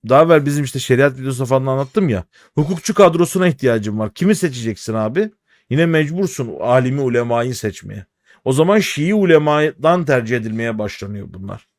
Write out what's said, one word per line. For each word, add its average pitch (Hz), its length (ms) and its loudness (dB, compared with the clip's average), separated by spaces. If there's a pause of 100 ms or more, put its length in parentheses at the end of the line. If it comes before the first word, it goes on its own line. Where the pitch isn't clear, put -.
daha 135 140 6
evvel 160 240 4
bizim 143 180 -2
işte 131 140 -6
şeriat 131 400 2
videosunda 131 280 -6
falan 131 200 0
anlattım 139 420 -2
ya, 95 160 -2 (300)
hukukçu 156 400 -2
kadrosuna 175 540 4
ihtiyacın 113 500 0
var. 107 160 -6
Kimi 196 200 2
seçeceksin 113 600 -6
abi? 131 360 -2 (400)
Yine 156 160 2
mecbursun 156 760 -2
alimi 127 400 2
ulemayı 120 540 -2
seçmeye. 101 520 -10 (380)
O 131 80 0
zaman 170 260 4
Şii 180 360 -2
ulemadan 156 920 2
tercih 123 320 0
edilmeye 113 420 -4
başlanıyor 101 520 -10
bunlar. 95 380 -14 (100)